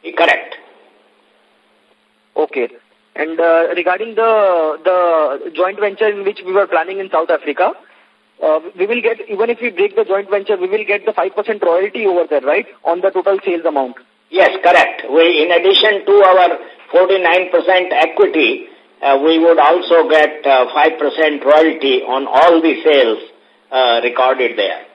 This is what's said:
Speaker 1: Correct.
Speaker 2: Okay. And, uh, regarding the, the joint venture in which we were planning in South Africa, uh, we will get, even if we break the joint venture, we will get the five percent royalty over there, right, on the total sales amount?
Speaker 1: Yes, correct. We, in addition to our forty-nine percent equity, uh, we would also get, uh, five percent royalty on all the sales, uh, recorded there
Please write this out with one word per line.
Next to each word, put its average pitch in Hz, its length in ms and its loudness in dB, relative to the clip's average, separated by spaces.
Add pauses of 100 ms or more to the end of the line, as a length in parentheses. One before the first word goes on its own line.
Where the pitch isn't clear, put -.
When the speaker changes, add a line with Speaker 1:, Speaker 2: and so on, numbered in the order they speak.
(180)
Speaker 1:
Correct. - 380 -2 (1800)
Speaker 2:
Okay. 143 320 -4 (460)
And, 160 240 -8
uh, 165 380 2
regarding 190 400 -4
the, 190 680 0
the 160 720 0
joint 185 240 -4
venture 208 300 -2
in 202 160 -6
which 202 200 -6
we 185 80 -8
were 196 140 2
planning 180 320 -4
in 196 100 -10
South 165 220 -2
Africa, 160 400 -2 (720)
uh, 156 160 0 (180)
we 185 120 -2
will 240 120 -4
get, 226 180 -4 (120)
even 214 180 -4
if 233 140 -4
we 240 80 -4
break 381 240 -4
the 226 100 0
joint 196 240 -4
venture, 196 280 -2
we 180 100 -6
will 208 180 -4
get 202 220 -4
the 220 60 -4
five 185 240 -4
percent 208 260 -6
royalty 196 440 -2
over 175 220 0
there, 147 120 0
right, 151 260 -2 (160)
on 170 180 -2
the 190 100 0
total 190 340 -2
sales 170 200 -4
amount? 139 300 -2 (340)
Speaker 1:
Yes, 180 220 2 (140)
correct. 175 440 2
We, 160 380 2
in 175 60 0
addition 190 520 2
to 196 100 2 (120)
our 185 320 4 (320)
forty-nine 180 640 2
percent 180 400 0
equity, 151 760 0 (340)
uh, 135 220 2
we 160 160 2
would 165 220 4
also 165 500 2
get, 151 340 0
uh, 131 300 2
five 160 240 0
percent 147 460 -2
royalty 139 580 2
on 131 240 -4
all 165 340 4
the 160 220 -2
sales, 127 400 2 (480)
uh, 123 320 0
recorded 123 560 -2
there 95 240 -4 (120)